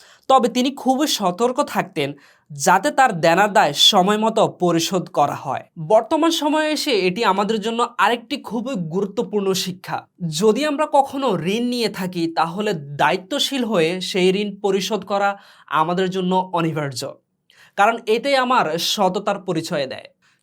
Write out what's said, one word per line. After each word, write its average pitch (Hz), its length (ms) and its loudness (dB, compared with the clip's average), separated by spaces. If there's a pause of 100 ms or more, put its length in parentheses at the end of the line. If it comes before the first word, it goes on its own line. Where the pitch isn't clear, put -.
(280)
তবে 262 220 6
তিনি 247 220 0
খুবই 262 360 0
সতর্ক 226 560 0
থাকতেন 160 500 -4 (380)
যাতে 180 400 2
তার 262 300 2
দেনার 180 320 4
দায় 180 200 4
সময় 202 440 4
মতো 220 300 2
পরিশোধ 165 640 0
করা 143 260 0
হয়। 123 280 -6 (240)
বর্তমান 330 440 2
সময়ে 302 400 0
এসে 302 220 -2 (140)
এটি 185 180 -2
আমাদের 208 360 0
জন্য 233 260 -2 (100)
আরেকটি 233 400 0
খুবই 240 380 -8
গুরুত্বপূর্ণ 196 760 -2
শিক্ষা। 180 540 -8 (320)
যদি 220 260 2
আমরা 302 260 -2
কখনো 269 360 0 (100)
ঋণ 196 260 -2
নিয়ে 240 260 -2
থাকি 180 340 -6 (120)
তাহলে 180 380 -2
দায়িত্বশীল 165 880 -2
হয়ে 185 380 0
সেই 185 300 0
ঋণ 208 180 0 (100)
পরিশোধ 196 460 -2
করা 202 240 0 (380)
আমাদের 175 420 0
জন্য 185 440 -2
অনিবার্য, 151 480 -4 (760)
কারণ 214 200 4 (120)
এটাই 240 280 0
আমার 247 300 2 (120)
সততার 196 640 0
পরিচয় 160 480 -4
দেয়। 107 200 -12 (360)